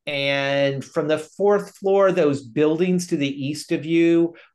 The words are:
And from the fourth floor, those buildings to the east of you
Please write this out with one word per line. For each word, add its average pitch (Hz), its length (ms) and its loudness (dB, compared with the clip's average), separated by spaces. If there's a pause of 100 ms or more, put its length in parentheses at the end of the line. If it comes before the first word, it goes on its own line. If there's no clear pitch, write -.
And 139 800 -2
from 151 240 -6
the 151 100 2
fourth 196 580 -2
floor, 196 360 2
those 151 300 0
buildings 170 640 0
to 170 80 -2
the 139 300 -4
east 147 260 -6
of 147 140 -4
you 170 480 2 (200)